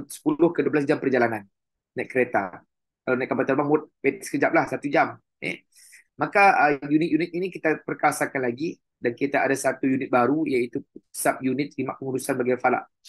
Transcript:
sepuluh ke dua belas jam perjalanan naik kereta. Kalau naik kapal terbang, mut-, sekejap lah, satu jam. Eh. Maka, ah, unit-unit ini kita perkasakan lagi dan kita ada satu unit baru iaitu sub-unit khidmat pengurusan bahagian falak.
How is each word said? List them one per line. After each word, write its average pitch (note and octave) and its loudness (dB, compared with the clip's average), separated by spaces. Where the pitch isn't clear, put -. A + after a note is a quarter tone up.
sepuluh D#3+ 2
ke D3+ -2
dua C3 0
belas C#3+ 2
jam D3 2
perjalanan A#2+ 0
naik A2+ -8
kereta. G#2+ -2
Kalau B2+ 0
naik C3 -2
kapal B2+ 0
terbang, C#3+ 0
mut-, D3+ 2
sekejap C#3 -2
lah, D#3 2
satu C#3 -6
jam. C#3 2
Eh. - -8
Maka, D#3 2
ah, D3 4
unit-unit D#3+ 0
ini F3+ -4
kita D#3 -2
perkasakan C#3+ -2
lagi C3+ -6
dan A#2+ -2
kita C#3 0
ada C3+ 2
satu C3 -2
unit C3 0
baru C3+ 2
iaitu B2 -2
sub-unit C3+ -2
khidmat - -6
pengurusan C3+ -4
bahagian B2 0
falak. - -2